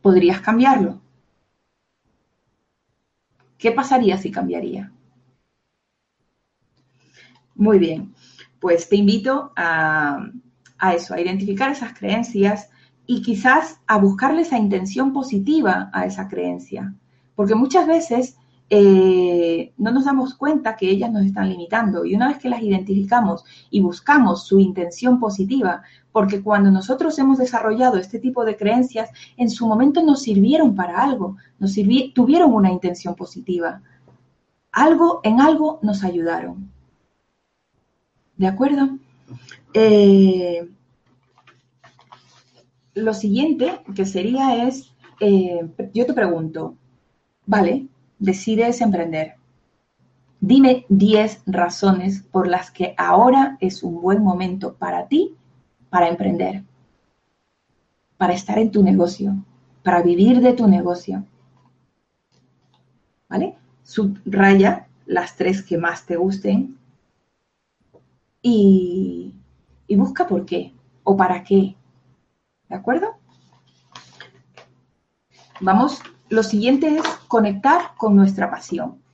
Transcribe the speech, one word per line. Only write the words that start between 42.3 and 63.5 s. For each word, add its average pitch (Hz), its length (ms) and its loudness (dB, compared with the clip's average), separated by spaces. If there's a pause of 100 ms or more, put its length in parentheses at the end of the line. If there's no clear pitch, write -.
lo 220 200 -2
siguiente 254 680 -2 (120)
que 190 120 -4
sería 240 600 -2
es, - 280 -6 (260)
eh, 180 500 2 (240)
yo 240 120 0
te 254 80 -4
pregunto, 165 600 -4 (720)
vale, 202 420 0 (320)
decides 220 600 -2
emprender. 170 560 -2 (1040)
Dime 254 480 4
diez 214 580 2
razones 185 840 -2
por 180 160 -2
las 180 240 -4
que - 260 -6
ahora 254 640 2
es - 240 -6
un 170 180 -8
buen 202 220 0
momento 185 520 -4
para - 340 -8
ti 359 260 -2 (540)
para 175 200 2
emprender, 185 520 -6 (1600)
para 180 160 -2
estar 208 260 -4
en 220 100 0
tu 202 140 2
negocio, 190 500 0 (480)
para 175 200 0
vivir 196 400 4
de 247 100 4
tu 240 160 2
negocio. 185 560 0 (2000)
¿Vale? 349 260 -6 (260)